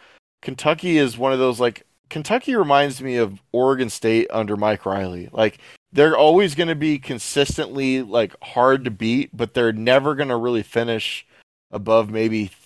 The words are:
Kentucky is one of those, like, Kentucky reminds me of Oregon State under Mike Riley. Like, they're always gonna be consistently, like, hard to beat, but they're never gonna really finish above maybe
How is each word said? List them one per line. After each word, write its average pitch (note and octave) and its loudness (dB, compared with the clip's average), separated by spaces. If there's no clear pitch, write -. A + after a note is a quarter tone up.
Kentucky D#3+ -2
is B2+ 0
one C3+ 0
of C3 0
those, B2+ 0
like, A#2+ -2
Kentucky A#3+ -4
reminds C#3+ 2
me B2+ -4
of G2+ -2
Oregon B2+ 2
State A2+ 0
under G#2+ -4
Mike G#2 0
Riley. F#2+ -6
Like, A2 0
they're C#3+ 4
always D#3+ 4
gonna E3 -2
be D3+ -2
consistently, C3+ -4
like, G#2+ -2
hard C3 2
to B2 -4
beat, A#2 -4
but A2+ -6
they're A#2 2
never C3 2
gonna C3+ -2
really A#2 -2
finish A#2 -4
above G#2+ 0
maybe A2 -2